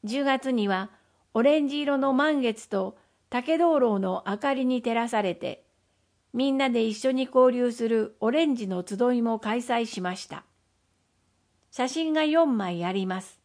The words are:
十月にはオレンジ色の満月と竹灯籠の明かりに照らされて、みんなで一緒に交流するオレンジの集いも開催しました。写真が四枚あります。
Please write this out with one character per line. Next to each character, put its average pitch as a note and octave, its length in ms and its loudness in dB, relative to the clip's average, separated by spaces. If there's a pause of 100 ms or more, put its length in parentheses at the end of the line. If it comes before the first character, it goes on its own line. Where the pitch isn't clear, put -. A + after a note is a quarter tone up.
十 C4 200 -4
月 C4+ 260 0
に A3 180 0
は F#3+ 220 -2 (440)
オ A3 80 2
レ D4 180 6
ン C#4+ 80 0
ジ C#4+ 120 -4
色 C#4+ 180 0
の C4+ 140 0
満 C#4+ 280 2
月 A3 280 -4
と F#3+ 280 -4 (340)
竹 B3+ 280 0
灯 E4 160 4
籠 A#3 240 4
の F#3 280 -2
明 G3+ 120 -4
か C#4 160 0
り C4 100 -2
に B3+ 180 0
照 A#3 120 -2
ら A#3 140 -2
さ A3 140 0
れ F3+ 120 -2
て、 - 300 -10 (720)
み C4+ 160 0
ん C4+ 80 0
な C4+ 120 2
で A#3 140 2
一 G#3+ 140 -4
緒 C4 140 0
に C4 200 -2
交 B3+ 240 6
流 B3 160 0
す A#3 160 -4
る A3 320 0
オ A3 100 0
レ D#4 140 2
ン C#4+ 100 2
ジ A#3 120 -6
の F3+ 200 -4
集 A#3+ 280 0
い A#3+ 80 2
も A3+ 160 0
開 A3 200 -2
催 A#3 280 -2
し G#3 140 -10
ま F3+ 160 -4
し - 100 -14
た。 - 180 -14 (1300)
写 B3+ 180 -4
真 D#4+ 240 -2
が D#4 120 2
四 D4+ 320 2
枚 F3 280 -4
あ F#3 80 -2
り F#3+ 140 -2
ま F#3 140 -4
す。 - 240 -20